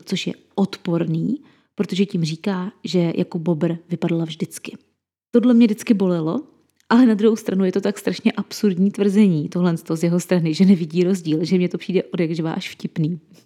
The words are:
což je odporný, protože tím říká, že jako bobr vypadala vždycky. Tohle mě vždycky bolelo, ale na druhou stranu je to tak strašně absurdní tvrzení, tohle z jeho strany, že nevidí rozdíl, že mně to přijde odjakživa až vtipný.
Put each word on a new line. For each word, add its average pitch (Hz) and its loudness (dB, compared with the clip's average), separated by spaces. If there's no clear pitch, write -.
což - -6
je - -6
odporný, 170 -2
protože 190 -2
tím 180 -4
říká, 180 -4
že 170 0
jako 180 -4
bobr 165 0
vypadala 165 -2
vždycky. - -10
Tohle 240 4
mě 233 6
vždycky 220 0
bolelo, 180 0
ale 240 8
na 220 6
druhou 214 2
stranu 190 -2
je 185 0
to 196 0
tak 196 -2
strašně - -2
absurdní 196 -2
tvrzení, 196 2
tohle 175 0
z 160 -6
jeho 175 2
strany, 165 0
že 190 2
nevidí 175 4
rozdíl, 170 -2
že 180 2
mně 180 2
to - -6
přijde - -2
odjakživa 165 -4
až - -8
vtipný. 160 -4